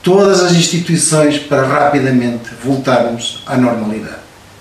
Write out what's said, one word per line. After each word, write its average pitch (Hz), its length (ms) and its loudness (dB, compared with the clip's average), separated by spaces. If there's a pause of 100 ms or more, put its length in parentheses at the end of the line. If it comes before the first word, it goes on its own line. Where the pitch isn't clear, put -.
todas 190 400 4
as 175 100 2
instituições, 156 840 2
para 135 260 -2
rapidamente 131 880 0 (140)
voltarmos 123 840 -2
à - 100 -4
normalidade. 110 600 -2 (420)